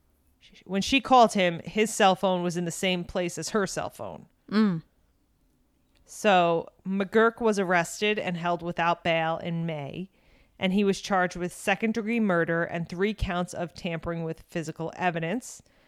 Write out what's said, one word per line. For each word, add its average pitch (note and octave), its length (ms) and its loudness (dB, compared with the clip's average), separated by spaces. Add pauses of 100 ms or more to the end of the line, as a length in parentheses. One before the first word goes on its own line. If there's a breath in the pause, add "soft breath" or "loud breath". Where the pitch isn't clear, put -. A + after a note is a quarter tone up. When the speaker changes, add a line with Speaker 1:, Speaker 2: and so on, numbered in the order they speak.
(400)
Speaker 1:
sh-, - 260 -20
when F#3+ 160 -2
she C4+ 200 2
called B3 320 6
him, F3 320 2
his G#3+ 280 0
cell F#3+ 220 6
phone F#3 280 0
was F3 120 -2
in F3 80 -2
the E3+ 80 -4
same F3+ 320 -2
place F3+ 340 -4
as D#3+ 120 -8
her G3+ 180 0
cell - 220 -6
phone. - 380 -14 (220)
Speaker 2:
Mm. G3 340 0 (1200)
Speaker 1:
So F3 640 2 (180)
McGurk G3 540 2
was A3 180 2
arrested F#3 580 0
and F3+ 200 -4
held F3 240 -2
without E3+ 420 -2
bail E3 400 0
in E3+ 220 -4
May, D#3 440 -8 (500)
and F#3 120 0
he G3+ 120 2
was G3 180 2
charged F3+ 340 0
with F3 160 -6
second-degree A3 680 -2
murder E3+ 440 0
and E3+ 240 -6
three G3 260 -2
counts F3+ 400 -2
of E3+ 200 -8
tampering E3 500 -6
with D#3+ 260 -8
physical D#3+ 460 -6
evidence E3+ 680 -4 (260)